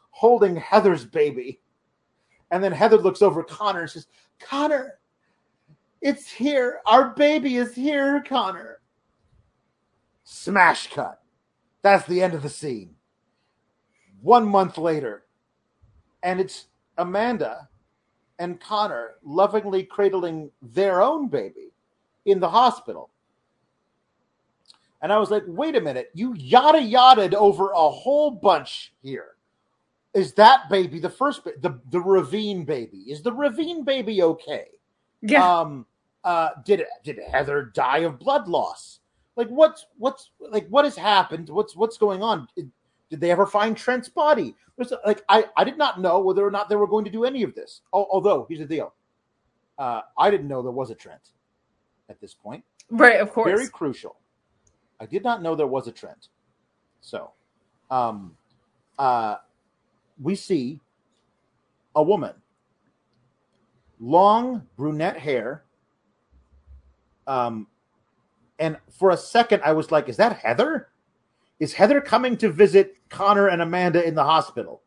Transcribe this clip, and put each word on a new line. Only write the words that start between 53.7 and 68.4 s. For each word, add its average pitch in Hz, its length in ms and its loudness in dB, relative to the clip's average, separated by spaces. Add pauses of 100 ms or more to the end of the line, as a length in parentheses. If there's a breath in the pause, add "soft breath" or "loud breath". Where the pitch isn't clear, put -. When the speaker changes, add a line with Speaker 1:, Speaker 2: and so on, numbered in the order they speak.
Speaker 1:
I 110 60 -16
did 190 180 -8
not 233 180 -4
know 165 140 -4
there 147 100 0
was 127 220 -6
a 113 40 -14
Trent. - 360 -20 (720)
So, - 320 -14 (580)
um, 110 460 -6 (600)
uh, 120 380 -2 (840)
we 170 120 -4
see 151 460 -6 (1120)
a 151 80 2
woman, 156 320 -2 (1700)
long 202 680 2 (100)
brunette 151 420 -4
hair. 131 460 -6 (1600)
Um, 120 400 -4 (920)